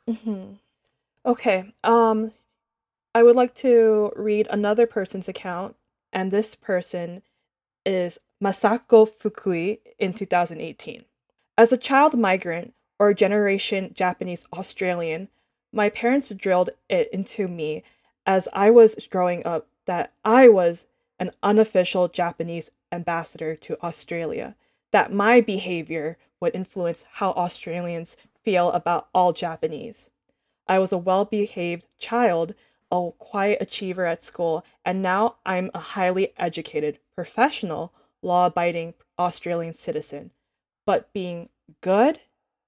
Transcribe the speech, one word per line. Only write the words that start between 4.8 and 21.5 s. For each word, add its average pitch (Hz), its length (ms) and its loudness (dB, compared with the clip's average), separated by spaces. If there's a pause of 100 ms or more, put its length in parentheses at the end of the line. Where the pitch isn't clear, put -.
person's 190 400 -6
account, 185 480 -10 (380)
and 190 180 -4
this 208 240 -2
person 180 680 -6 (640)
is 180 340 -4 (240)
Masako 214 680 4
Fukui 190 680 -6 (180)
in 185 160 -4
two 196 120 -10
thousand 175 360 -2
eighteen. - 420 -16 (540)
"As 226 160 8
a 247 40 0
child 277 400 2
migrant 185 560 -2 (260)
or 202 140 6
generation 196 800 0
Japanese 180 600 -6
Australian, 175 720 -6 (460)
my 208 160 0
parents 247 420 -2
drilled 180 380 0 (180)
it 175 240 0
into 190 360 -6
me 156 360 -8 (420)
as 190 280 0
I 202 180 4
was 226 400 8
growing 180 340 -2
up 170 220 -6 (180)
that 175 280 -4 (100)
I 247 260 8
was 175 360 4 (340)
an 185 120 -6 (120)
unofficial 196 640 2